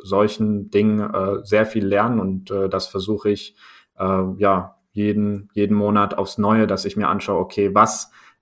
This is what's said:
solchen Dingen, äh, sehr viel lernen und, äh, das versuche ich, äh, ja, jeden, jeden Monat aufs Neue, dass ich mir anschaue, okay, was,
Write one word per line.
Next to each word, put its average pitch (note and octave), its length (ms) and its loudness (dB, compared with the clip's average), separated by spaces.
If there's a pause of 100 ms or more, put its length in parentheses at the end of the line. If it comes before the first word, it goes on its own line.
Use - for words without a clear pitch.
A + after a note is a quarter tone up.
solchen G#2 640 0
Dingen, G#2+ 300 2
äh, G2 440 -2
sehr G#2+ 220 2
viel A2 200 -4
lernen G#2+ 340 2
und, F#2+ 320 -4
äh, G2 180 -2
das F#2+ 180 -4
versuche G2+ 420 -4
ich, - 260 -4 (420)
äh, F#2+ 260 0 (140)
ja, G2 380 0 (160)
jeden, G#2 640 -2
jeden G2+ 220 0
Monat G#2 420 2
aufs G2 200 -4
Neue, G#2+ 300 4
dass G2 180 -2
ich G2 120 -6
mir G#2 100 0
anschaue, F#2+ 320 -2
okay, F#2+ 340 0
was, - 380 2 (300)